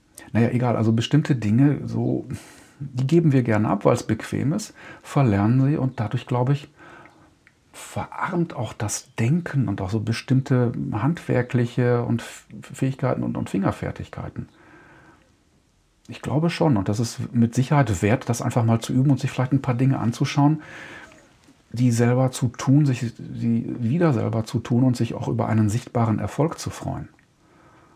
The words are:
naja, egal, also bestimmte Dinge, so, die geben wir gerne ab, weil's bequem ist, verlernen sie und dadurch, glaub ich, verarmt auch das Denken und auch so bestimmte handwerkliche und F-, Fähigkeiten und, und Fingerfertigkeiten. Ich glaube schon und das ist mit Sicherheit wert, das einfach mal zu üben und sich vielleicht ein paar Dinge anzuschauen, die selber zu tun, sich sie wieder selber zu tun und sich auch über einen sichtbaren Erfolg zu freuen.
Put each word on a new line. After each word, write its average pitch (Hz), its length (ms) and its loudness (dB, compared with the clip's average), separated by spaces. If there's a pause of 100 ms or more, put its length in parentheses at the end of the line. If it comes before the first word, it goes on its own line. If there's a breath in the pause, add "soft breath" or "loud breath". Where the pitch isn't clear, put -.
(300 loud breath)
naja, 117 180 2
egal, 120 280 0
also 113 160 2
bestimmte 143 420 2
Dinge, 120 520 2
so, 120 400 -4 (520 loud breath)
die 131 280 -4
geben 160 240 6
wir 131 100 4
gerne 107 260 2
ab, - 160 -2
weil's 135 200 4
bequem 110 500 -2
ist, 220 220 -6 (260 loud breath)
verlernen 120 640 4
sie 147 120 2
und 143 220 -2
dadurch, 113 280 -4
glaub 123 220 0
ich, 143 200 -2 (1040 loud breath)
verarmt - 840 -6
auch 110 160 -8
das - 440 -8
Denken 139 520 0
und 101 140 -4
auch 92 80 -4
so 110 100 -2
bestimmte 120 720 0 (200)
handwerkliche 123 1120 0
und 117 180 -2
F-, - 240 -18 (160)
Fähigkeiten 131 640 -4
und, 117 120 -4
und 117 140 -6
Fingerfertigkeiten. - 1000 -6 (1600 loud breath)
Ich - 140 -16
glaube 156 300 0
schon 156 260 2
und 95 100 -2
das 104 120 0
ist 117 340 -6
mit 117 220 2
Sicherheit 127 480 2
wert, 104 260 2
das 117 140 -4
einfach 120 200 0
mal 113 160 2
zu - 140 -6
üben 131 160 4
und 131 100 4
sich - 120 -4
vielleicht 127 220 -2
ein 139 80 2
paar 127 120 -2
Dinge 131 260 2
anzuschauen, 143 600 2 (1120 loud breath)
die 123 180 2
selber 120 400 4
zu 127 200 -2
tun, 139 360 4
sich 131 140 2 (180)
sie 117 600 -4
wieder 147 340 2
selber 110 320 0
zu - 140 -4
tun 123 240 2
und 127 120 4
sich 117 200 -2
auch - 120 -6
über 113 200 -2
einen 110 220 2
sichtbaren 110 500 0
Erfolg 139 400 -2
zu - 100 -8
freuen. - 400 -8 (880 soft breath)